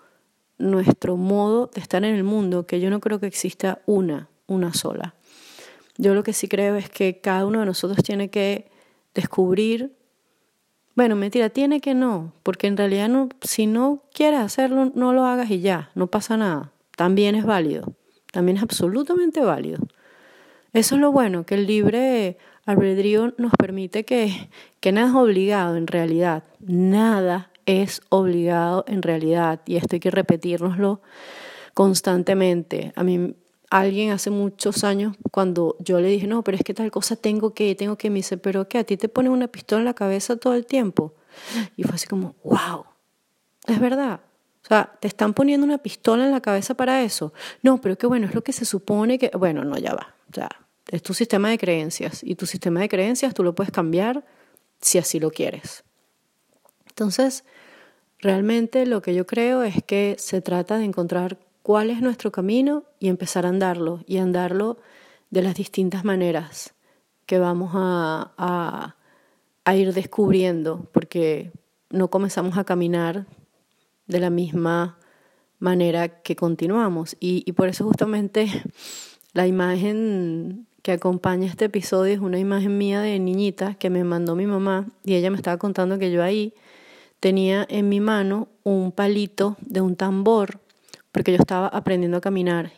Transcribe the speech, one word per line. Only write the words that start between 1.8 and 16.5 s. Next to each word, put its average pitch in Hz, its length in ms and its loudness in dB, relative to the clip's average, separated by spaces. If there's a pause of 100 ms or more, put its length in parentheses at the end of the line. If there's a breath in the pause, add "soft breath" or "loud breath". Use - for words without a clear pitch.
estar 185 240 0
en 220 100 0
el 196 100 0
mundo, 190 420 0
que 180 140 -2
yo 190 100 0
no 202 100 -2
creo 208 200 -4
que 202 60 -6
exista 190 600 -6
una, 170 420 -2 (180)
una 180 280 -2
sola. - 400 -6 (840 loud breath)
Yo 196 180 4
lo 202 80 2
que 214 100 -4
sí 196 160 -4
creo 202 280 0
es 196 140 -6
que 185 300 -2
cada 196 260 0
uno 220 140 0
de 208 60 0
nosotros 185 360 -2
tiene 202 280 -4
que 202 400 -2 (440 soft breath)
descubrir, 214 840 0 (960)
bueno, 233 200 4
mentira, 208 360 2
tiene 285 300 2
que 277 140 0
no, 214 380 0 (100)
porque 190 240 -2
en 202 100 0
realidad 202 320 2
no, 262 200 2 (140)
si - 240 0
no 254 360 2 (100)
quieres 302 280 2
hacerlo, 262 540 0
no 247 180 2
lo 262 120 4
hagas 247 260 0
y 185 100 0
ya, 175 340 -2
no 180 140 0
pasa 214 280 -2
nada. 165 360 0 (240)